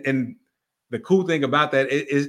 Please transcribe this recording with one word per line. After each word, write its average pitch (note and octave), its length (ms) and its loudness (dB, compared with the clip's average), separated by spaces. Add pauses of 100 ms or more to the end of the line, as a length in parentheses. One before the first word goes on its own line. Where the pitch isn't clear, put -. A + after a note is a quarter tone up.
and C3+ 300 -2 (560)
the A#2 80 -6
cool F#3 260 2
thing D#3+ 180 0
about D3 280 0
that, C3+ 200 2
it, C#3+ 200 -2
it's, C#3+ 180 0